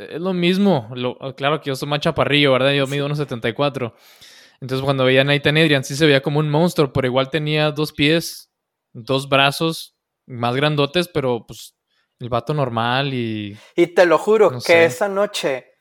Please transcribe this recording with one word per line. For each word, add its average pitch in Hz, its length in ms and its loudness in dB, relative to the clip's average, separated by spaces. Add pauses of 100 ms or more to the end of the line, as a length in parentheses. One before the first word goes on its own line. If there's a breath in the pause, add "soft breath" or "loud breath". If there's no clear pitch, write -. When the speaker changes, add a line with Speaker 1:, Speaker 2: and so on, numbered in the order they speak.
Speaker 1:
es 147 120 -10
lo 185 120 -2
mismo. 175 600 2
Lo, 123 240 -6 (180)
claro 147 240 0
que 147 100 -18
yo 135 60 -4
soy 147 140 -6
más 147 100 -2
chaparrillo, 143 540 2
¿verdad? 131 180 2
Yo 139 140 0
Speaker 2:
Sí. 131 60 -6
Speaker 1:
mido 143 160 -4
uno 147 80 -4
setenta 127 340 -4
y 110 40 -2
cuatro. 131 420 -4 (680 soft breath)
Entonces, 131 240 -6
cuando 135 200 2
veía 131 160 4
a - 20 4
Nathan 143 340 0
Adrian, 147 260 2
sí 143 120 -10
se 151 100 2
veía 139 160 4
como 151 180 -2
un 151 100 0
monstruo, 156 440 0
pero 131 140 0
igual 131 220 -2
tenía 151 420 -2
dos 151 220 -4
pies, 160 580 -2 (420)
dos 135 340 -4
brazos 139 720 -2 (280)
más 120 300 -4
grandotes, 147 520 0
pero, 127 400 -4
pues, - 280 -20 (440)
el 123 100 -12
vato 120 240 -2
normal 127 600 -2
y 110 440 -6 (180 soft breath)
Speaker 2:
Y 175 120 4
te 180 180 2
lo 165 120 6
juro 208 340 4
Speaker 1:
no 127 60 -6
Speaker 2:
que 120 80 -10
Speaker 1:
sé. 165 200 6
Speaker 2:
esa 165 220 0
noche, 190 600 -4 (140)